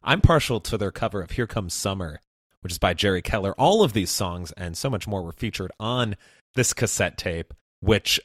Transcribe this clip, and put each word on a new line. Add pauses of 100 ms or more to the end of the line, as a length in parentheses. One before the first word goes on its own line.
I'm
partial
to
their
cover
of
Here
Comes
Summer, (400)
which
is
by
Jerry
Keller.
All
of
these
songs
and
so
much
more
were
featured
on (380)
this
cassette
tape, (280)
which